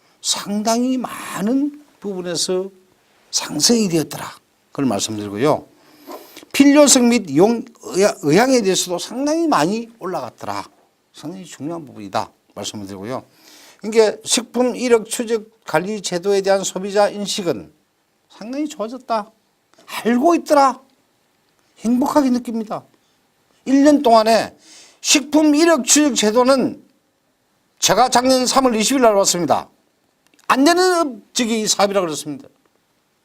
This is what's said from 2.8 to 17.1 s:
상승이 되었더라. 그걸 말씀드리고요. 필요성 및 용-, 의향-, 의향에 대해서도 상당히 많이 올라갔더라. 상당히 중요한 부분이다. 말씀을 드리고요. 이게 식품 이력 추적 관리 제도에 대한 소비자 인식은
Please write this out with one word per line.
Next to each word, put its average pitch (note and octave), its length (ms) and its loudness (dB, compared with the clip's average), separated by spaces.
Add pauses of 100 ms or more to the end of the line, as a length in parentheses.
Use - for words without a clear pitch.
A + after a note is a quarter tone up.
상승이 G3 560 0
되었더라. D#3 480 -4 (360)
그걸 C#3+ 120 -4
말씀드리고요. G#2 800 -2 (880)
필요성 C#4 560 6
및 G3 300 0
용-, A3+ 260 4 (200)
의향-, G3 400 0
의향에 A#3 380 4
대해서도 F3+ 380 -2
상당히 D4 480 -4
많이 G#3+ 400 0 (120)
올라갔더라. A2+ 680 -10 (460)
상당히 F3+ 320 -14
중요한 D#3+ 400 -12
부분이다. G#2+ 460 -8 (220)
말씀을 G2+ 320 -10
드리고요. G2+ 380 -10 (600)
이게 G#3+ 400 2
식품 A#3+ 500 -2
이력 A#3 320 -2
추적 A3 560 -8
관리 F#3 380 -6
제도에 G3 400 -4
대한 G3 240 0
소비자 G3 420 -2
인식은 F3+ 640 -6 (580)